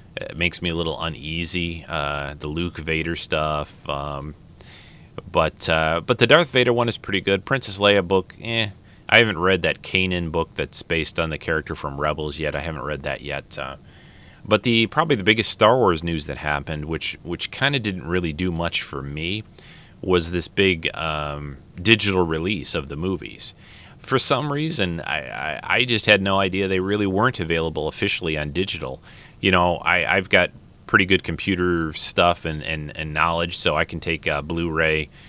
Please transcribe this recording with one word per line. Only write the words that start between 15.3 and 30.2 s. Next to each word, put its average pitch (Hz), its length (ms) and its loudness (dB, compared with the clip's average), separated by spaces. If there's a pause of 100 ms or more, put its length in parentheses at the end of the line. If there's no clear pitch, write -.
Star 110 260 6
Wars 90 260 4
news 82 240 -2
that 71 120 -8
happened, 73 460 -4
which, 78 380 -6
which 85 300 -8
kinda 139 260 -2
didn't 95 280 -4
really 87 260 0
do 90 180 -2
much 82 320 -4
for 69 200 -10
me, 80 420 -6 (580)
was 90 280 2
this 87 180 0
big, 92 480 2
um, 73 600 -6 (240)
digital 98 460 4
release 80 480 -2
of 73 140 -4
the 71 80 -8
movies. - 580 -4 (440)
For - 200 0
some 143 340 0
reason, 107 480 -2
I, 76 200 -4
I, 65 420 -6
I 113 220 2
just 117 220 0
had 104 140 8
no 98 180 2
idea 95 300 2
they 95 120 2
really 101 260 2
weren't 98 340 2
available 80 480 0
officially 82 480 -2
on 76 140 -2
digital. 76 520 -4 (380)
You 95 120 4
know, 87 260 4
I, 85 380 2
I've 95 120 0